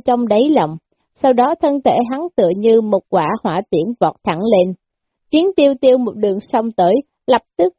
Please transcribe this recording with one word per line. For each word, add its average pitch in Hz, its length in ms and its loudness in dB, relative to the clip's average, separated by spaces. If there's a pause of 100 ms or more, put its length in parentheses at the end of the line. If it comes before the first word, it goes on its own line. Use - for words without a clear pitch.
trong 240 220 0
đáy 220 220 2
lòng. 165 280 0 (440)
Sau 262 120 2
đó 254 280 0
thân 285 200 0
thể 233 160 0 (140)
hắn 302 240 -8
tựa 180 220 2
như 226 240 2
một 208 280 -2
quả 170 160 0 (180)
hỏa 180 260 -4
tiễn 185 300 -2
vọt 160 240 -2
thẳng 165 200 -4
lên. 190 300 2 (580)
Chiến 320 240 2
tiêu 277 260 2
tiêu 262 160 4
một 240 180 -6
đường 208 260 -2
xông 226 300 -4
tới, 185 240 0 (320)
lập 240 140 0 (160)
tức 359 220 0